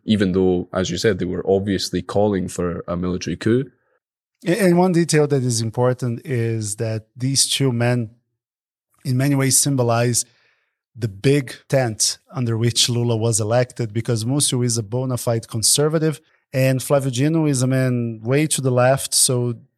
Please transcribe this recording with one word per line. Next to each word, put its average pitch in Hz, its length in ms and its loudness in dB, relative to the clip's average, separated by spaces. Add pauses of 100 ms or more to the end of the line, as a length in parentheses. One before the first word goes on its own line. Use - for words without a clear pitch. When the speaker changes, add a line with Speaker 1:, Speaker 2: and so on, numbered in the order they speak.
Speaker 1:
even 101 280 2
though, 92 420 2
as 92 160 -2
you 87 80 -4
said, 101 200 0
they 90 60 -6
were 90 240 -6
obviously 98 540 0
calling 98 460 0
for 87 380 -6
a 87 120 -4
military 90 380 -4
coup. 120 340 0 (760)
Speaker 2:
A-, 180 160 0
and 175 140 4
one 180 160 4
detail 160 340 2
that 139 160 0
is 120 200 0
important 123 640 -2
is 113 500 -4
that 110 300 -6 (100)
these 131 320 0
two 135 240 0
men 120 380 0 (960)
in 127 100 0
many 139 180 2
ways 135 240 2
symbolize 120 680 0 (680)
the 117 140 -4
big 135 480 0 (120)
tent 123 500 0 (120)
under 117 280 -2
which 117 320 0
Lula 120 260 0
was 110 240 0
elected, 113 540 -2
because 113 320 -2
Mussio 135 360 0
is 120 140 0
a 117 60 -2
bona 123 340 -4
fide 117 320 -2
conservative 151 720 0 (320)
and 131 280 2
Flávio 139 320 0
Dino 151 340 2
is 135 160 2
a 127 40 2
man 123 560 0
way 139 240 2
to - 140 -2
the 131 100 0
left. 127 440 2
So 123 400 0 (240)